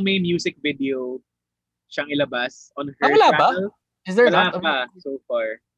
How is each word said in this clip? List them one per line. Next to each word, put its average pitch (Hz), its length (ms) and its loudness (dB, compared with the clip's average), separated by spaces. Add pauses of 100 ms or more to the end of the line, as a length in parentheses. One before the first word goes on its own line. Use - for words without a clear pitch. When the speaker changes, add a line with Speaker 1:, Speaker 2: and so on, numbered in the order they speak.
Speaker 1:
may 196 120 2
music 175 440 -2
video 135 560 -4 (720)
siyang 147 240 -6
ilabas 131 640 -4
on 143 80 -6
her 139 160 -14
Speaker 2:
Ah, 139 80 2
wala 349 240 6
ba? 151 160 4
Speaker 1:
channel. 190 160 -4 (400)
Speaker 2:
Is 185 80 -4
there 233 160 6
Speaker 1:
Wala 165 240 2
Speaker 2:
not? 180 80 -8
Speaker 1:
pa 156 120 0 (280)
so 139 240 -10
far. 113 320 -4 (180)